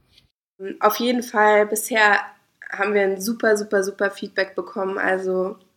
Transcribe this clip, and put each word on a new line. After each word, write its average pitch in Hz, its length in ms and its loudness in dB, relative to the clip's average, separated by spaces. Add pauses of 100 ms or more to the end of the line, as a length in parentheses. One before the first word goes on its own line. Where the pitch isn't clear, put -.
(800)
Auf 208 160 2
jeden 240 260 0
Fall, 214 440 4
bisher 214 540 2 (500)
haben 202 240 -2
wir 202 80 4
ein 190 180 0
super, 220 360 2
super, 208 260 0
super 196 280 -2
Feedback 196 440 -4
bekommen. 190 440 -4
Also 185 580 0 (200)